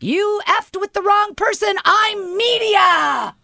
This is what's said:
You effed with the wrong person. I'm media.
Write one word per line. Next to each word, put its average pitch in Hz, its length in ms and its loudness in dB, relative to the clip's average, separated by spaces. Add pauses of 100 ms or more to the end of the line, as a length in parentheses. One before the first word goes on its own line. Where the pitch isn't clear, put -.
You 403 460 -2
effed 381 320 -2
with 403 140 -6
the 403 100 -4
wrong 403 320 2
person. 415 400 -2 (100)
I'm 403 520 0
media. 370 1080 2